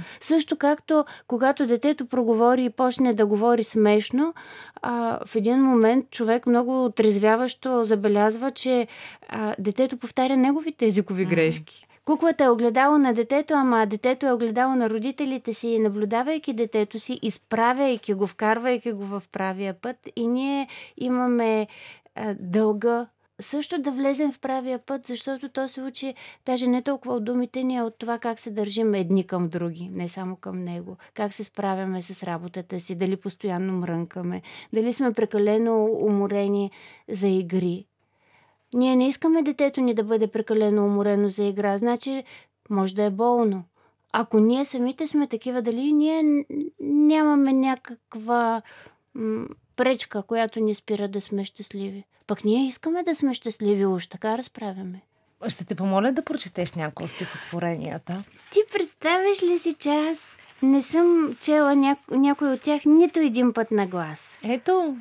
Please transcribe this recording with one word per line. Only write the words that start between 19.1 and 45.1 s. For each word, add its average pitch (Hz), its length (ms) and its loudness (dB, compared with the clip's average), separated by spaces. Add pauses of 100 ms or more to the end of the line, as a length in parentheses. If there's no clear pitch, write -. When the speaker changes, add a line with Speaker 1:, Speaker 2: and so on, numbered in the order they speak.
Speaker 1:
правия 190 420 -6
път. 240 220 -10 (200)
И 233 120 -2
ние 269 400 -2 (300)
имаме, 240 680 0 (480)
а, 214 240 -6
дълга 214 680 0 (340)
също 302 360 -6
да 285 140 -4
влезем 277 400 0
в - 80 -12
правия 262 400 -4
път, 269 280 -10
защото 262 420 -8
то 262 180 -6
се 262 140 -12
учи 269 320 -8 (320)
даже 254 220 0
не 247 140 2
толкова 262 340 -4
от 226 100 -4
думите 247 380 -2
ни, 254 140 -2
а 240 60 -2
от 226 140 -6
това 233 220 -6
как 226 200 -6
се 226 120 -12
държим 208 420 0
едни 185 340 0
към 180 220 -2
други, 170 440 -6
не 175 160 -6
само 185 260 -10
към 185 280 -10
него. 175 340 -10 (160)
Как 208 200 -4
се 214 100 -10
справяме 190 580 -4
с 180 220 -14
работата 175 560 -8
си, 175 160 -10
дали 190 200 -2
постоянно 190 580 -6
мрънкаме, 175 680 -6 (320)
дали 226 200 0
сме 247 200 0
прекалено 220 720 2
уморени 202 840 0 (380)
за 190 180 -2
игри. 185 580 0 (880)
Ние 254 220 4
не 254 120 4
искаме 320 340 2
детето 277 400 0
ни 247 120 2
да 214 100 0
бъде 214 240 0
прекалено 214 580 2
уморено 202 440 2
за 202 140 -4
игра, 202 340 0
значи 247 460 -2 (460)
може 190 260 0
да 208 80 0
е 208 60 2
болно. 214 540 2 (500)
Ако 220 260 2
ние 247 260 4
самите 269 420 -4
сме 294 200 0